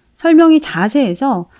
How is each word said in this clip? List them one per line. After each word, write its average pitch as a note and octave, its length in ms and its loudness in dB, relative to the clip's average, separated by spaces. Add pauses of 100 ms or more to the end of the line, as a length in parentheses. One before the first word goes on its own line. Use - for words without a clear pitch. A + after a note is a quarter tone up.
(160)
설명이 D#4+ 460 2
자세해서 G#3 880 -4 (100)